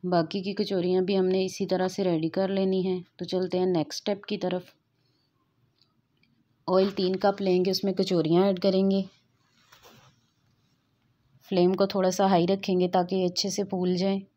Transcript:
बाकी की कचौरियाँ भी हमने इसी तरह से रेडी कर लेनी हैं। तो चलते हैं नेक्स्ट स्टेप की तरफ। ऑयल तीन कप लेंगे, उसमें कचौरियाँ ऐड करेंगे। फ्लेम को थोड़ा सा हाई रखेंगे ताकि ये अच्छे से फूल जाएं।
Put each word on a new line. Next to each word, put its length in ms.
बाकी 380
की 120
कचौरियाँ 500
भी 100
हमने 300
इसी 220
तरह 220
से 140
रेडी 260
कर 200
लेनी 340
हैं। 220
तो 60
चलते 340
हैं 80
नेक्स्ट 340
स्टेप 240
की 120
तरफ। 380
ऑयल 220
तीन 240
कप 260
लेंगे, 300
उसमें 240
कचौरियाँ 520
ऐड 120
करेंगे। 440
फ्लेम 260
को 120
थोड़ा 240
सा 160
हाई 200
रखेंगे 420
ताकि 280
ये 120
अच्छे 220
से 140
फूल 320
जाएं। 240